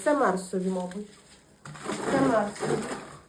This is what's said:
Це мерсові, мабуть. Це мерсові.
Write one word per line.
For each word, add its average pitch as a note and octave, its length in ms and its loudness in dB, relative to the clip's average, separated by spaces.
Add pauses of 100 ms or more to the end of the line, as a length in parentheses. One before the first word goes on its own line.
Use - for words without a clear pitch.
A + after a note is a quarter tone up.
Це D4 100 6
мерсові, F#3+ 540 2
мабуть. F#3 420 -4 (1000)
Це C4+ 80 4
мерсові. A3 580 2 (500)